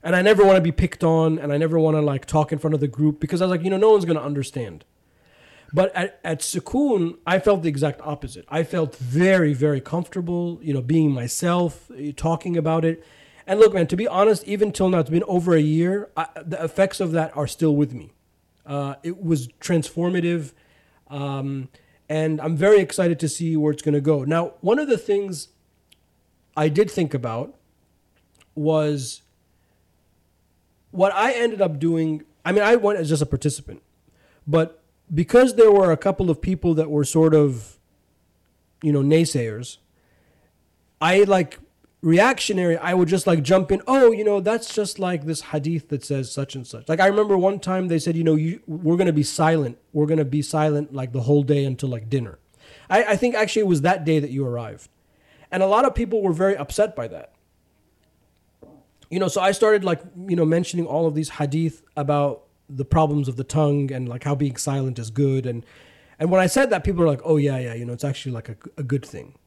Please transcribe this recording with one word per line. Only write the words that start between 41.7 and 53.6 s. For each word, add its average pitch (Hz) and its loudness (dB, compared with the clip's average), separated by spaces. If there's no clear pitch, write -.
reactionary, 180 2
I 175 -4
would 180 4
just, 185 0
like, 165 2
jump 185 2
in, 196 0
"Oh, 254 6
you 214 -2
know, 202 2
that's 220 -4
just, - -4
like, 175 -4
this 156 -6
hadith 156 -6
that 139 -6
says 135 -6
such 139 -8
and 127 -12
such." - -18
Like, 165 -2
I 190 6
remember 202 2
one 190 2
time 185 -4
they 165 0
said, 165 -2
you 165 -2
know, 160 2
"You, 160 -2
we're 165 -2
gonna 180 2
be 151 2
silent. 156 0
We're 151 0
gonna 160 0
be 139 -2
silent, 151 -2
like, 127 -8
the 127 -4
whole 143 4
day 143 0
until, 131 -4
like, 113 -8
dinner." 120 -4
I, 208 4
I 208 0
think 240 0
actually 214 0